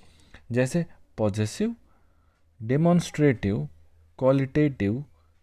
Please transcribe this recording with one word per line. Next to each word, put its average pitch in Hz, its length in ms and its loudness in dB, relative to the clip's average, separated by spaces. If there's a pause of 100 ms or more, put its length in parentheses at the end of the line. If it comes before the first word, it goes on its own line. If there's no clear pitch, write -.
(520)
जैसे 131 340 -2 (320)
पॉजेसिव, 107 580 -2 (840)
डेमोन्स्ट्रेटिव, 143 1040 0 (500)
क्वालिटेटिव, 135 880 0 (380)